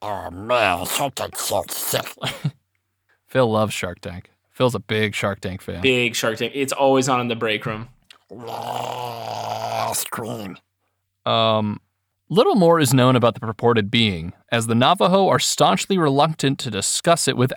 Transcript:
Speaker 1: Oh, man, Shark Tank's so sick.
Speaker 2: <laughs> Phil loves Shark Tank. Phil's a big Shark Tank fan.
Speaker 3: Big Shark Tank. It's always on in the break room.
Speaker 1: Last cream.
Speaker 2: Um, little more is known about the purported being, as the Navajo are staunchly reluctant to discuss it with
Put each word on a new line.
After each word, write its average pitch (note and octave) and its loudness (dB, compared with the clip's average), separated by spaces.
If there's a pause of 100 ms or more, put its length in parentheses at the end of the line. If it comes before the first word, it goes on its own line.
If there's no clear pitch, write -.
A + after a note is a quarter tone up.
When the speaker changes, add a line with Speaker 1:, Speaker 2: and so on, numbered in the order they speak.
Speaker 1:
Oh, F#2+ -8
man, F#2+ 0
Shark C#3 -4
Tank's - -8
so G2 -2
sick. - -4 (580)
Speaker 2:
<laughs> - -20
Phil B2+ 2
loves A2 0
Shark F2+ -8
Tank. F#2 -12 (220)
Phil's B2 0
a G2+ -4
big G#2+ -2
Shark G2+ -4
Tank F#2+ -10
fan. F2+ -10
Speaker 3:
Big B2 2
Shark A2+ -2
Tank. A#2 -6
It's C#3 -2
always C3+ 4
on B2 2
in A#2+ -4
the A#2 -2
break A2 -4
room. A2+ -8 (420)
Speaker 1:
Last A#2 -8
cream. A2 -8 (680)
Speaker 2:
Um, A2 0 (500)
little C#4 4
more E3+ 6
is C3 4
known B2+ 6
about A#2 4
the - -14
purported A2 0
being, G2 0 (180)
as A2+ 0
the A#2 0
Navajo F3+ 4
are B2+ 4
staunchly E3+ 2
reluctant D3 2
to A#2+ -8
discuss C#3+ 0
it B2 0
with B2 2